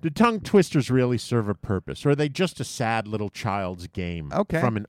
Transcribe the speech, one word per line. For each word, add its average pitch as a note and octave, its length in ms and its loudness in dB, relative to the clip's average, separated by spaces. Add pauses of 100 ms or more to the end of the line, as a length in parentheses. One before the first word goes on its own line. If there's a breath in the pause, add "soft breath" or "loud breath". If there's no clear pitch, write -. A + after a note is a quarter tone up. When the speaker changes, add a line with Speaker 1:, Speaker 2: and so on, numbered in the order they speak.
Speaker 1:
Do E3 80 -2
tongue A3 300 4
twisters D#3+ 500 4
really B2 300 2
serve A2+ 300 0
a G2+ 80 0
purpose, F2+ 500 -4
or C#3+ 40 4
are C#3+ 40 4
they D3 140 0
just E3+ 320 -2
a B2 40 -6
sad A2+ 440 -2
little G#2 200 -4
child's F#2 600 -4
game E2+ 440 -6
Speaker 2:
Okay. E3 280 0
Speaker 1:
from A#2+ 160 0
an G#2 120 -6